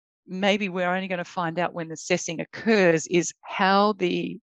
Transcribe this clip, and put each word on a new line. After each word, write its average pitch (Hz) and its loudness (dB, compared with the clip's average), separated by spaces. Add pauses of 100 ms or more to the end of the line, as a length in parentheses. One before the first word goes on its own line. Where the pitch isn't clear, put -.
(280)
maybe 196 0
we're 180 -2
only 190 -2
gonna 180 -4
find 170 -4
out 175 -2
when 165 -8
assessing 170 -4
occurs 185 2
is 170 0
how 202 2
the 175 -4 (200)